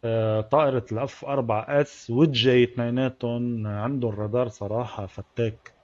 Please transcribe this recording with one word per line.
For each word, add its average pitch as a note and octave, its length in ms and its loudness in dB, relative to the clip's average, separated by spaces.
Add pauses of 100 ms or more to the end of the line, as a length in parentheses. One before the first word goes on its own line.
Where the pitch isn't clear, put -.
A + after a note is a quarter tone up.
آه، A2+ 360 0
طائرة C3+ 500 2
ال A2 80 -4
إف C3+ 260 -8
أربعة A#2+ 360 -2 (200)
إس - 280 -6
والجي B2 540 4
اثنيناتهم A#2+ 1040 -2
عندهم A2+ 480 -2
رادار G#2+ 320 -2
صراحة G#2+ 580 -6
فتاك - 680 -6 (100)